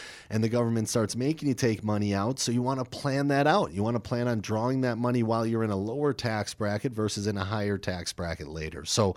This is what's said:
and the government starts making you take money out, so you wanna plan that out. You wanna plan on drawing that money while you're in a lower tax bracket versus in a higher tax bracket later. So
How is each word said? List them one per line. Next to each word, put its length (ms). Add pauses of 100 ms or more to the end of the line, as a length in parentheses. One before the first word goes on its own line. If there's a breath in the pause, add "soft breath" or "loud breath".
(300 loud breath)
and 120
the 60
government 400
starts 260
making 340
you 60
take 300
money 280
out, 280
so 100
you 100
wanna 240
plan 440
that 180
out. 260
You 120
wanna 160
plan 260
on 140
drawing 400
that 180
money 240
while 240
you're 140
in 100
a 60
lower 380
tax 400
bracket 380
versus 340
in 100
a 80
higher 320
tax 380
bracket 340
later. 380
So 300